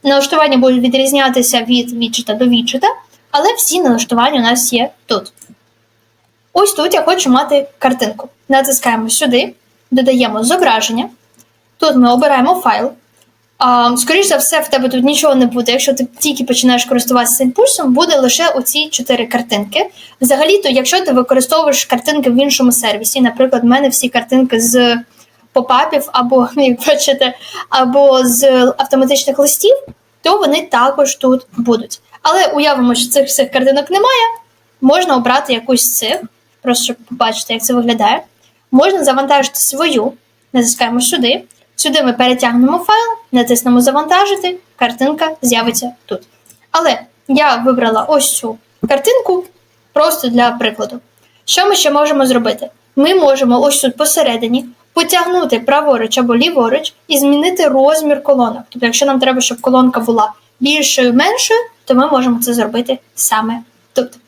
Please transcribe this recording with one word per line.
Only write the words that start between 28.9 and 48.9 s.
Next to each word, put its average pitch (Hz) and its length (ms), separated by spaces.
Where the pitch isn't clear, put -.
листів, 294 360
то 381 160
вони 294 240
також 269 540
тут 254 300
будуть. 233 440
Але 339 240
уявимо, 277 480
що 247 160
цих 277 160
всіх 269 240
картинок 277 400
немає, 466 320
можна 277 360
обрати 254 360
якусь 233 300
з - 140
цих, 233 260
просто 247 220
щоб 240 120
побачити, 233 560
як 226 100
це 254 120
виглядає. 233 480
Можна 330 340
завантажити 277 540
свою, 269 540
натискаємо 240 480
сюди, 254 440
сюди 269 260
ми 247 100
перетягнемо 254 680
файл, 453 540
натиснемо 240 480
«Завантажити», 359 800
картинка 269 540
з'явиться 233 500
тут. 185 160
Але 320 300
я 277 280
вибрала 233 520
ось 294 280
цю 226 220
картинку 370 560